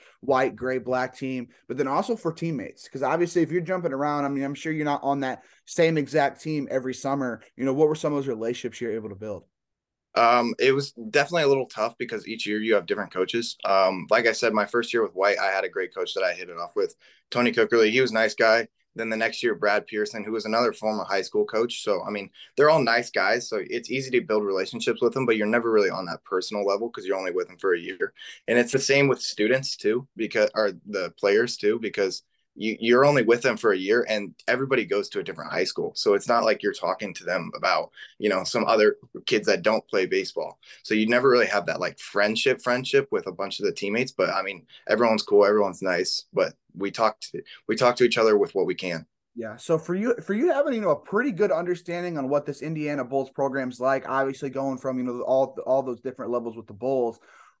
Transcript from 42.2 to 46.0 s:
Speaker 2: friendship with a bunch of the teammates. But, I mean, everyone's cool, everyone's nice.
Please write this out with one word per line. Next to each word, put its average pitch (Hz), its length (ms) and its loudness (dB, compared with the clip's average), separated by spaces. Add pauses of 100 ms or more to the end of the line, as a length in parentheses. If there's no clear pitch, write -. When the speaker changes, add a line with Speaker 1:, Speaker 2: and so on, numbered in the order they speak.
Speaker 2:
friendship 131 480 2
with 98 160 -2
a 95 40 -6
bunch 95 280 -8
of 101 80 -2
the 90 40 2
teammates. 107 400 -4
But, - 200 0
I 95 100 -2
mean, 95 240 -10 (220)
everyone's 110 340 2
cool, 104 240 6
everyone's 101 380 2
nice. 92 400 -2 (100)